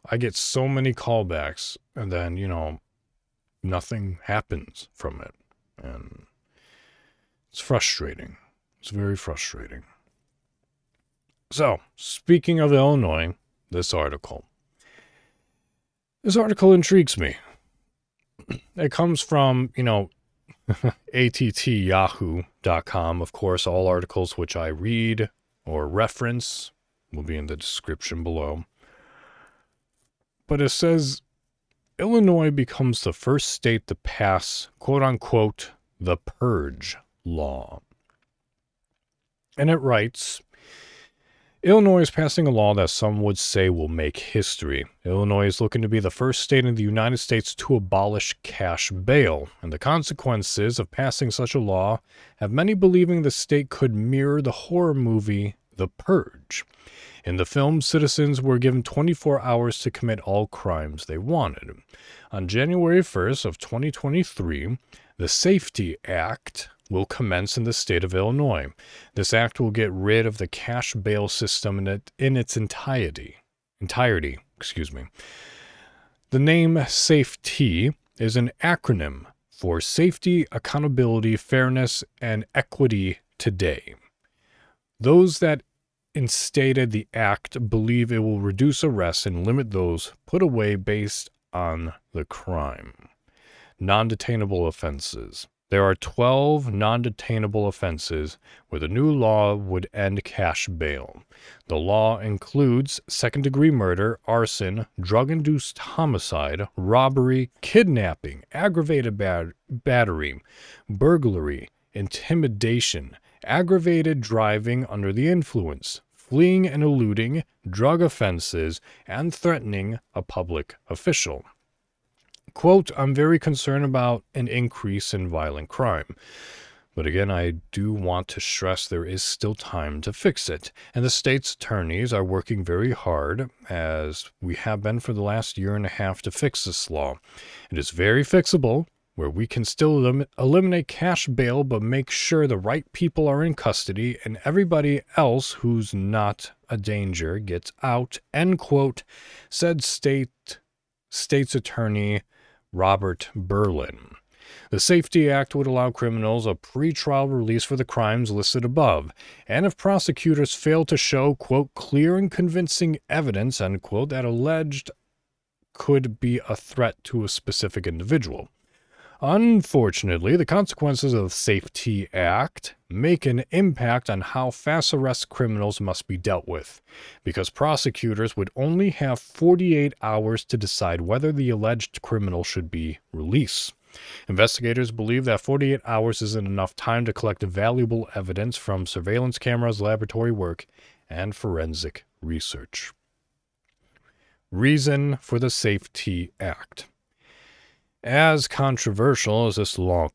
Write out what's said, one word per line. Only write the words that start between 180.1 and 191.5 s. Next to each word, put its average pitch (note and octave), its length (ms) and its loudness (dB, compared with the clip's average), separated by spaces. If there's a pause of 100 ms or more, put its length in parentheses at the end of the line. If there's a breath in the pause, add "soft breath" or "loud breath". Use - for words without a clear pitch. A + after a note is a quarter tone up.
to A#2+ 120 -2
decide F#2 440 -2
whether B2+ 300 0
the C#3 180 0
alleged A2 520 -2
criminal F#2+ 420 -2
should E2+ 260 -6
be D#2+ 300 -6 (140)
released. F2 600 -2 (540 loud breath)
Investigators A#2 640 0
believe A#2 320 -2
that A2+ 160 2
forty-eight C#3 460 0
hours A2+ 360 0
isn't G#2+ 240 -2
enough G2 300 -2
time A#2 300 -2
to A2+ 80 -2
collect - 280 -4
valuable A2+ 720 0
evidence G2 440 -4
from F#2 280 -4
surveillance A2+ 540 -2
cameras, A#2+ 400 0
laboratory A2 540 -2
work, F2+ 340 -6 (420 soft breath)
and F#2+ 240 -6
forensic D#2+ 720 -6 (160)